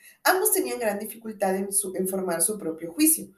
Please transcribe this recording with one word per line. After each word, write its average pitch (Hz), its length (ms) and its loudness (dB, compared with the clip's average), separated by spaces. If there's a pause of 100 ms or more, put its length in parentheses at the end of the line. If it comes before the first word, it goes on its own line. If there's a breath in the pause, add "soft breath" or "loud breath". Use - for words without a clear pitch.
(240 loud breath)
Ambos 381 280 4
tenían 247 260 0
gran 208 200 0
dificultad 208 580 -2
en 196 160 -2
su, 185 240 -2
en 185 120 0
formar 180 340 -2
su - 160 0
propio 165 340 -6
juicio, - 460 2